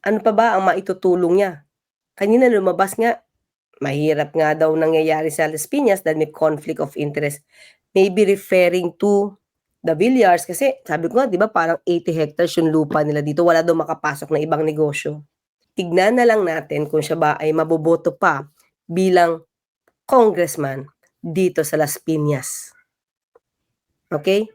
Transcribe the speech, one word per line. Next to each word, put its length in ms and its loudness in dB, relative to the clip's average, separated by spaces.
Ano 200 -2
pa 80 2
ba 240 2
ang 120 0
maitutulong 760 0
niya? 240 -6
Kanina 360 4
lumabas 440 0
nga, 280 -2
mahirap 520 -2
nga 200 2
daw 200 2
nangyayari 600 0
sa 160 -2
Las 160 -8
Piñas 360 0
dahil 240 -2
may 40 -16
conflict 480 -4
of 160 -6
interest. 480 -6
Maybe 320 2
referring 800 0
to 320 2
the 160 -2
Villars 480 4
kasi 400 -2
sabi 240 -4
ko 120 0
nga, 80 -2
di 80 -2
ba, 120 0
parang 360 -2
eighty 280 -2
hectares 440 -2
yung 120 2
lupa 320 0
nila 200 -2
dito. 240 0
Wala 200 4
daw 120 2
makapasok 520 -6
na 120 0
ibang 200 -2
negosyo. 640 -4
Tignan 440 0
na 80 4
lang 200 2
natin 400 -4
kung 160 -2
siya 160 -4
ba 200 2
ay 120 -2
maboboto 640 0
pa 320 -2
bilang 560 2
congressman 800 0
dito 480 -2
sa 120 -4
Las 200 -2
Piñas. 720 -4
Okay? 320 0